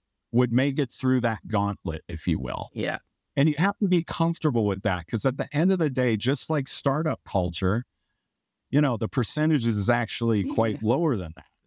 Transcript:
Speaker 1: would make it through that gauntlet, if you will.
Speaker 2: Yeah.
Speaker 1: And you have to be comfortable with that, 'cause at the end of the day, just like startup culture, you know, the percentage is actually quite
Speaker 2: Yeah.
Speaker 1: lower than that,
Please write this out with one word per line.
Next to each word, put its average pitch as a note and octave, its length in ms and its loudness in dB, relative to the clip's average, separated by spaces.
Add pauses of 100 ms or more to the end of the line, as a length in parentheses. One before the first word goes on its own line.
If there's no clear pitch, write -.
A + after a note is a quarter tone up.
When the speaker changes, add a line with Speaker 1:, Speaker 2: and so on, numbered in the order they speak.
(320)
Speaker 1:
would B2 200 2
make C3+ 280 2
it C3+ 120 0
through B2+ 300 2
that A2 260 -2
gauntlet, G2+ 600 -2
if E2 200 -8
you D#2 120 2
will. A#1+ 340 -6
Speaker 2:
Yeah. - 240 -4 (380)
Speaker 1:
And D3 140 4
you D3 80 0
have F#3+ 220 0
to G3+ 80 2
be E3+ 160 4
comfortable D3+ 600 0
with G2 180 0
that, F#2 240 -2
'cause A2 180 -2
at C3 120 -2
the C3+ 180 -8
end F3 160 2
of F#3 80 0
the D#3 100 0
day, B2+ 280 0
just B2 320 -2
like D3+ 180 -2
startup C#3+ 560 -2
culture, F#2 600 0 (840)
you C#3+ 120 2
know, C3 160 2
the A2 100 -2
percentage D3 580 0
is G#2 240 0
actually A#2 540 2
quite A2 380 0
Speaker 2:
Yeah. G#2+ 80 0
Speaker 1:
lower D3 260 2
than E2+ 200 -6
that, - 120 -20 (200)